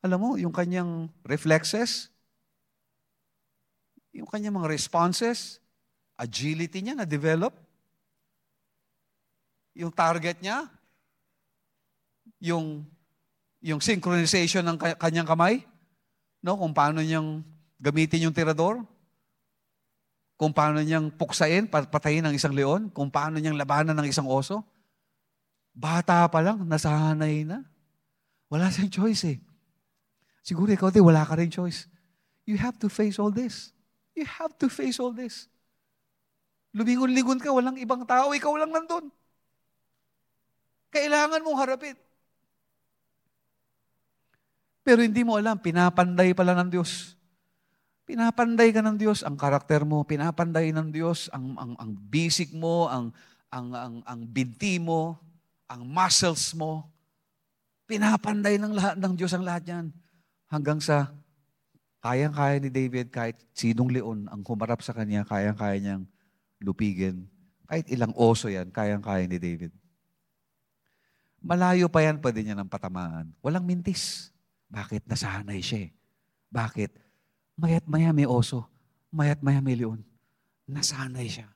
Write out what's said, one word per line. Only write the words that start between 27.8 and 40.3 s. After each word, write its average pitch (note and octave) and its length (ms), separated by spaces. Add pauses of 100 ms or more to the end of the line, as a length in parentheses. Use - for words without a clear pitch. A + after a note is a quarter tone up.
Wala F3 240
siyang F#3+ 160
choice F#3 480
eh. - 20 (1000)
Siguro F#3 320
ikaw F#3+ 160
din, F#3+ 160
wala D#3 240
ka D#3 80
rin E3 160
choice. F3+ 320 (640)
You G#3+ 80
have A#3+ 240
to G#3+ 80
face G#3 320
all G#3 120
this. A#3 400 (440)
You D#4+ 80
have - 380
to C4 100
face C4 240
all B3 160
this. A#3 380 (1200)
Lumingon-lingon B3+ 680
ka, C#4 140
walang C4 260
ibang B3+ 300
tao, C4 240
ikaw D4 260
lang D#4 140
nandun. D#4+ 400 (1800)